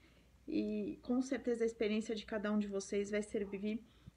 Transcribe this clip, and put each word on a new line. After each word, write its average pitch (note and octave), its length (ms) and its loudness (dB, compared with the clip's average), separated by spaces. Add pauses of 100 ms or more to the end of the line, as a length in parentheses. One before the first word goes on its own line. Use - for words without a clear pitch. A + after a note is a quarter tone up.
(480)
E G#3+ 540 0
com B3 200 2
certeza A#3+ 420 0
a A3+ 40 4
experiência A3 480 0
de G#3 100 -6
cada G#3 260 0
um G#3+ 80 6
de G#3 80 2
vocês G3+ 420 -2
vai G#3 120 2
servir G#3 640 -2 (340)